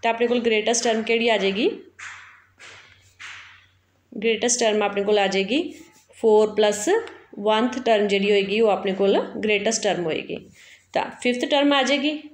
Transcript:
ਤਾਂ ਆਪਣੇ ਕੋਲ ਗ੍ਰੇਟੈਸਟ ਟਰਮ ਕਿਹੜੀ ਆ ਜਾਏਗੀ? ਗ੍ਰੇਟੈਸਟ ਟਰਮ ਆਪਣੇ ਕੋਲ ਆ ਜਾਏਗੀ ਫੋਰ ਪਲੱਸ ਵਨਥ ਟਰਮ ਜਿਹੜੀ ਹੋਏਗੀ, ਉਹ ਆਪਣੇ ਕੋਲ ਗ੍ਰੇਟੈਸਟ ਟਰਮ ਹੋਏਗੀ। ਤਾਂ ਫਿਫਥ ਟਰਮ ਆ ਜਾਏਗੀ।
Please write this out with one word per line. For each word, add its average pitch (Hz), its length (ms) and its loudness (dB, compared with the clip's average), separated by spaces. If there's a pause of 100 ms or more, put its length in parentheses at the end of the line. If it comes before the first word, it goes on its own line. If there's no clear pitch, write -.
ਤਾਂ 233 80 2
ਆਪਣੇ 233 160 0
ਕੋਲ 240 120 0
ਗ੍ਰੇਟੈਸਟ 226 440 0
ਟਰਮ 226 200 0
ਕਿਹੜੀ 233 260 0
ਆ 220 80 2
ਜਾਏਗੀ? 196 320 0 (2500)
ਗ੍ਰੇਟੈਸਟ 226 480 -2
ਟਰਮ 214 240 2
ਆਪਣੇ 196 200 -2
ਕੋਲ 208 160 2
ਆ 196 80 2
ਜਾਏਗੀ 196 340 -2 (560)
ਫੋਰ 214 380 4
ਪਲੱਸ 208 340 2 (500)
ਵਨਥ 220 460 0
ਟਰਮ 208 220 2
ਜਿਹੜੀ 202 240 0
ਹੋਏਗੀ, 196 300 0
ਉਹ 220 80 4
ਆਪਣੇ 190 240 0
ਕੋਲ 196 260 2 (240)
ਗ੍ਰੇਟੈਸਟ 214 400 -2
ਟਰਮ 175 220 -2
ਹੋਏਗੀ। - 320 -6 (560)
ਤਾਂ - 120 -2 (160)
ਫਿਫਥ 247 240 0
ਟਰਮ 285 280 2
ਆ 277 100 4
ਜਾਏਗੀ। 277 280 0 (220)